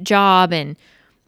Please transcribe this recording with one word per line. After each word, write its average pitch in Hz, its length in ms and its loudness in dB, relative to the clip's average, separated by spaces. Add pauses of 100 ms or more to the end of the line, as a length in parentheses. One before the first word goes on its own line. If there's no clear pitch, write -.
job 190 500 2
and 151 240 -8 (520)